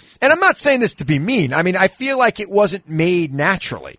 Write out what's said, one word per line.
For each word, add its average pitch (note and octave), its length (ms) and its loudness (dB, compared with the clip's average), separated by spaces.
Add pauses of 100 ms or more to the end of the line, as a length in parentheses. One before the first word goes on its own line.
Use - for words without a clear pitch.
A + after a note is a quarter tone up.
(220)
and C4+ 100 4
I'm E4 80 4
not F#4 220 2
saying C4+ 180 4
this A#3 140 0
to - 120 -10
be C#3 140 0
mean. E3+ 340 0
I D#3 80 0
mean, F3+ 140 0
I F#3+ 140 2
feel C4+ 280 -4
like A#3+ 220 0
it G3 100 -8
wasn't G3 380 0
made D#3+ 460 0
naturally. C#3 640 -4